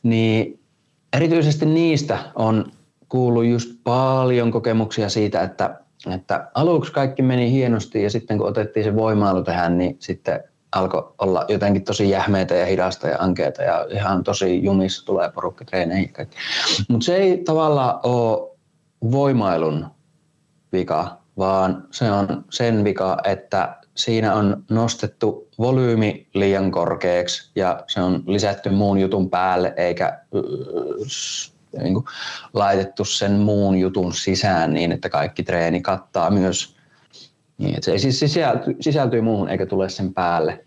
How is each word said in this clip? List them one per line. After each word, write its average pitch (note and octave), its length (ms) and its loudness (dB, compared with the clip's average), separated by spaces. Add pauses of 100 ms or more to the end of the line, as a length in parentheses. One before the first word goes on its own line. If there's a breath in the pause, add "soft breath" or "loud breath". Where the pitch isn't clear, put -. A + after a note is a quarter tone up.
Niin A2+ 580 2 (520)
erityisesti D3+ 540 2
niistä D#3 520 2 (160)
on A2 380 0 (360)
kuullut A#2+ 360 2
just A#2+ 260 0 (140)
paljon B2+ 640 2
kokemuksia A2+ 580 0
siitä, G#2 340 0
että, - 380 -4 (340)
että - 400 -6
aluksi D#3 380 2
kaikki C3+ 300 -2
meni B2 300 2
hienosti A#2 500 0
ja G2+ 80 0
sitten A2 280 -2
kun G2 100 0
otettiin G#2+ 360 -2
se G#2 120 0
voimailu G#2 480 2
tähän, F2 340 0
niin F2+ 200 0
sitten - 460 -6 (280)
alkoi F#2 460 -2
olla F#2+ 300 0
jotenkin G2+ 360 2
tosi G2+ 260 0
jähmeitä F#2+ 440 2
ja F2 120 2
hidasta F2+ 420 0
ja D#2+ 120 0
ankeita F2 420 0
ja E2+ 280 0
ihan G2 340 -2
tosi F#2 400 0
jumissa F#2+ 420 0
tulee F#2 240 0
porukka F2+ 340 -10
treeneihin F2+ 440 -2
ja - 40 -18
kaikki. - 240 -14 (520 loud breath)
Mut A#2+ 140 2
se F3 140 0
ei F#3+ 280 4
tavallaan D3+ 580 2
oo A#2 540 0 (540)
voimailun G#2 760 2 (880)
vika, F2 460 -2 (200)
vaan F#2+ 520 0
se A#2 220 -2
on G2+ 380 -2
sen A2+ 340 0
vika, F#2+ 400 0
että F#2+ 520 -2 (180)
siinä A2+ 400 0
on G2+ 360 2
nostettu A2+ 760 -2 (100)
volyymi A#2 760 0
liian G2 360 2
korkeaksi F2 840 -2
ja F#2 320 -2
se G2+ 140 -4
on F2+ 260 2
lisätty G2+ 440 -2
muun G2 280 4
jutun F#2+ 320 0
päälle F2+ 460 0
eikä, F2 300 0
äh, - 140 -4 (840)
s-, - 460 -10 (300)
niinku F#2+ 220 0 (480 loud breath)
laitettu G2 520 0
sen G2+ 280 -2
muun G2+ 460 2
jutun F#2 360 0
sisään E2+ 600 0
niin, E2 180 0
että - 160 -6
kaikki - 340 -4
treeni E2+ 380 0
kattaa F2+ 500 -2
myös. F#2 460 0 (840 loud breath)
Niin, G2+ 160 -2
että - 100 -6
se - 80 0
ei G#2 60 0
siis C3 220 0
sisälty-, C#3+ 600 0
sisältyy C3 400 0
muuhun A2 280 0
eikä F#2+ 180 -2
tule F#2+ 220 -2
sen F#2 260 -6
päälle. E2+ 520 -2